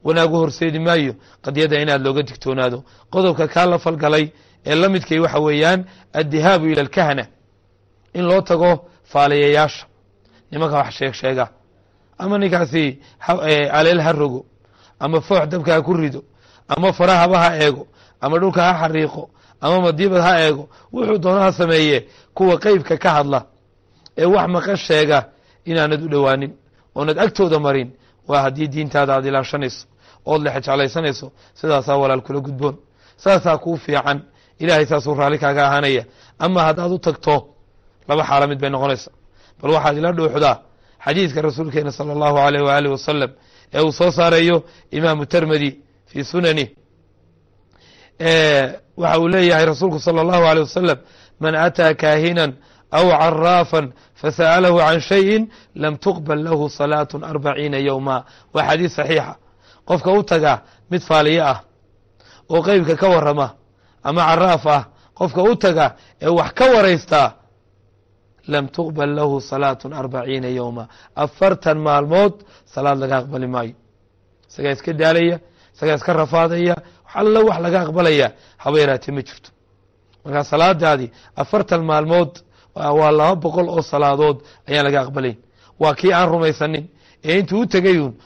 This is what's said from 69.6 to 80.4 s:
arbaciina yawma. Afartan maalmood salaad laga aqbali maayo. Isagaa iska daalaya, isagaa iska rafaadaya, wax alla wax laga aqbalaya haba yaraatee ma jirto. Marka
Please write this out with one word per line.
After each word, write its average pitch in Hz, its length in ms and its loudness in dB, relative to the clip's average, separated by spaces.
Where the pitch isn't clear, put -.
arbaciina 131 560 -8
yawma. 120 360 -8
Afartan 156 640 0
maalmood 151 560 2
salaad 139 340 -4
laga 135 200 -2
aqbali 131 280 -8
maayo. 123 280 -8
Isagaa 139 200 -6
iska 151 200 -8
daalaya, 165 440 2
isagaa 151 180 0
iska 175 160 -4
rafaadaya, 165 640 0
wax - 400 -16
alla 214 300 2
wax 185 160 2
laga 175 200 0
aqbalaya 156 480 2
haba 143 220 -2
yaraatee 139 320 0
ma 139 100 -8
jirto. - 280 -20
Marka 143 180 -4